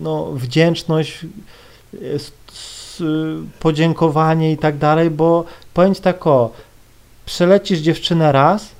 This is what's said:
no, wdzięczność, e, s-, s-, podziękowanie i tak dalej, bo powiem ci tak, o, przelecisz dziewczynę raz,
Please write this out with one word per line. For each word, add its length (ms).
no, 240
wdzięczność, 1000
e, 880
s-, 180
s-, 540
podziękowanie 920
i 60
tak 200
dalej, 320
bo 360
powiem 220
ci 60
tak, 260
o, 240
przelecisz 540
dziewczynę 520
raz, 480